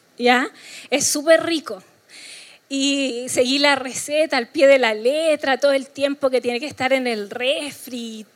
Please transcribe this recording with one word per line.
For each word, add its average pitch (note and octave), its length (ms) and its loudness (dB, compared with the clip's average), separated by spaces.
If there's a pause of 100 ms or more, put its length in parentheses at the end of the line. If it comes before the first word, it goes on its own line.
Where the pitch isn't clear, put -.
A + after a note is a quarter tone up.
(200)
¿ya? A#3+ 320 2 (400)
Es C4+ 160 0
súper D#4+ 380 2
rico. C#4+ 380 -6 (840)
Y C#4 600 -2
seguí B3+ 300 0
la C#4+ 160 4
receta C4+ 640 -2
al A#3+ 120 -2
pie D4 180 4
de C#4 120 8
la A3+ 140 2
letra, C#4+ 640 0
todo C#4 160 2
el C4+ 160 -2
tiempo C#4 420 -2
que B3+ 120 0
tiene A#3+ 180 -4
que D4+ 60 -6
estar B3+ 260 -4
en C4 140 0
el G#3 240 -4
refri, A#3+ 1040 -6